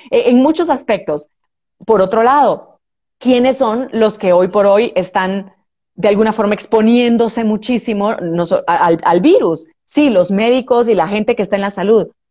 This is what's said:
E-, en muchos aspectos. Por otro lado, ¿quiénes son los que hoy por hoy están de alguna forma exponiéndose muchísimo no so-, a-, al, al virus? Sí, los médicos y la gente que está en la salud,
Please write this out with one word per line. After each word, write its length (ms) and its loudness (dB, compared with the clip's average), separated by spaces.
E-, 180 0
en 140 4
muchos 260 0
aspectos. 600 -4
Por 160 2
otro 220 0
lado, 560 0
¿quiénes 380 0
son 340 -2
los 260 0
que 160 0
hoy 160 2
por 160 0
hoy 300 2
están 580 -4
de 140 0
alguna 240 2
forma 200 -2
exponiéndose 920 0
muchísimo 800 -4
no 240 -4
so-, 220 -2
a-, 180 0
al, 180 2
al 180 2
virus? 460 2
Sí, 240 0
los 220 0
médicos 580 0
y 60 2
la 120 0
gente 280 -2
que 80 -4
está 120 -6
en 60 -2
la 100 -4
salud, 360 0